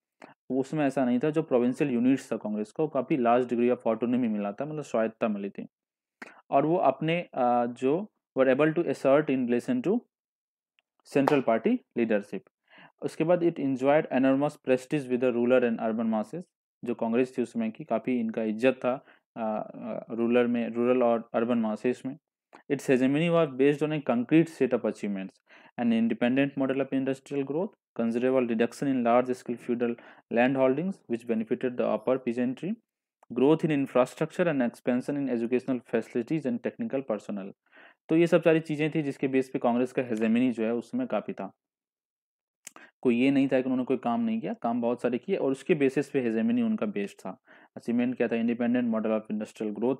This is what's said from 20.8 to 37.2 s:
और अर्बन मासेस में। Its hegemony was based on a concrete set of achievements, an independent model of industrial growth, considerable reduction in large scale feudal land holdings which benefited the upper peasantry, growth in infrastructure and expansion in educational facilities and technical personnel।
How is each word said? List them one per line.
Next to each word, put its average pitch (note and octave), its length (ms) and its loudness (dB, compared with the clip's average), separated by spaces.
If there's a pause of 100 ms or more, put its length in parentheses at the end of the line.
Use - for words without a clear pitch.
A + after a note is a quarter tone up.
और A#2 300 2
अर्बन A#2 240 0
मासेस A2 480 -2
में। C3+ 120 -10 (540)
Its C#3+ 180 -2
hegemony C#3 400 2
was D#3+ 320 2
based D3 220 4
on D3+ 60 0
a D3+ 200 -4
concrete D3+ 400 4 (120)
set B2+ 120 2
of A2+ 120 0
achievements, G2+ 480 -6 (460)
an A#2+ 100 0
independent A#2+ 600 2 (100)
model C3+ 220 0
of C3+ 120 -4
industrial C3+ 520 -4
growth, D#3+ 240 -4 (320)
considerable B2 540 2
reduction A#2 380 -2
in B2 140 0
large B2 220 4
scale B2 300 -6 (100)
feudal A#2+ 260 -2 (380)
land B2+ 240 2
holdings C#3 380 0 (160)
which A#2 180 -6
benefited A#2+ 460 -2
the A2 220 0
upper B2+ 200 0 (100)
peasantry, B2+ 480 -4 (580)
growth C#3+ 320 4
in D#3 60 0
infrastructure C#3 800 0
and B2 160 0
expansion B2+ 480 -4
in C#3 180 -4
educational A#2+ 440 -2 (160)
facilities B2 500 -4
and A#2+ 220 -2
technical A#2 340 -4 (100)
personnel। G2+ 400 -8 (580)